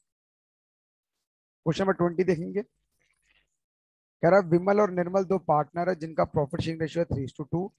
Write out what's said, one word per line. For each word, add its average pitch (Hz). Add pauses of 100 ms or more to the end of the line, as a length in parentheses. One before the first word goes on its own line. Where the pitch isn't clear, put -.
(1600)
क्वेश्चन 165
नंबर 190
ट्वेंटी 175
देखेंगे। 185 (1600)
कह 165
रहा 190
है, 185
विमल 185
और 208
निर्मल 185
दो 185
partner 160
है 185
जिनका 160
profit 156
sharing 165
रेशियो 165
है -
three 135
is -
to 143
two। 185